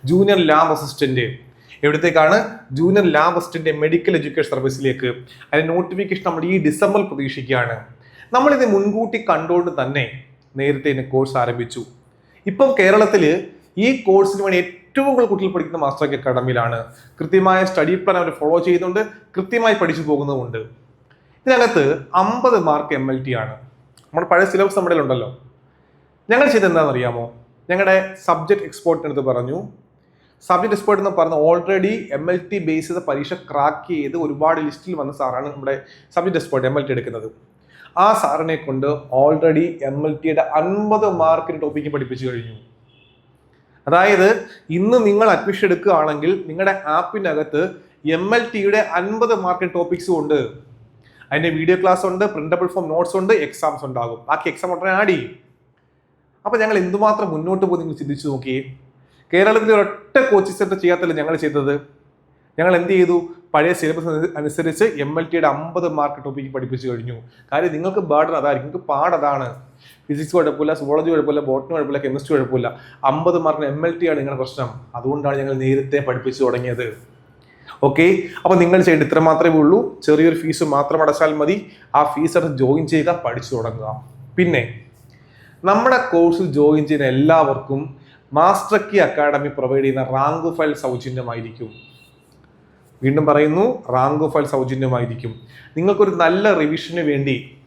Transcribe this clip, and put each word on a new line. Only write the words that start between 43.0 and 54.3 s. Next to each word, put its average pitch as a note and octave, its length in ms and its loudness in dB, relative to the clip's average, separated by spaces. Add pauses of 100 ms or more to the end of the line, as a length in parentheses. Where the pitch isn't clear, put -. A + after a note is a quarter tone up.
അതായത് F#3 400 4 (520)
ഇന്ന് A3+ 180 4 (100)
നിങ്ങൾ G#3 280 4
അഡ്മിഷൻ G3 340 -2
എടുക്കുകയാണെങ്കിൽ D#3+ 600 2 (200)
നിങ്ങളുടെ F#3+ 260 0 (220)
ആപ്പിനകത്ത് D#3+ 640 -4 (560)
എം F#3 180 -4
എൽ A#3+ 160 0
ടിയുടെ G#3 300 2 (180)
അൻപത് A3 340 0 (120)
മാർക്കിന് F3+ 340 -2
ടോപ്പിക്സും F3 400 -2
ഉണ്ട്. D3 200 0 (880)
അതിൻ്റെ D#3 260 0
വീഡിയോ E3 260 2
ക്ലാസ് F#3 260 2
ഉണ്ട്, F#3 240 -2
പ്രിന്റബിൾ F3 400 -2
ഫോം F#3 180 -4
നോട്ട്സ് E3+ 280 -2
ഉണ്ട്, F#3 140 0 (120)
എക്സാംസ് C#3+ 420 -6
ഉണ്ടാകും. A#2 400 -6
ബാക്കി D3+ 240 -2